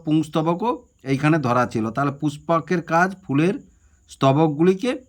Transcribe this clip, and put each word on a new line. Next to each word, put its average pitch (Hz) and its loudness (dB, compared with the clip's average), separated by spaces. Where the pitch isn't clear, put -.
পুংস্তবকও 160 0
এইখানে 147 2
ধরা 120 2
ছিল। 110 -2
তাহলে 139 -2
পুষ্পাক্ষের 165 -2
কাজ 175 2
ফুলের 160 0
স্তবকগুলিকে 160 2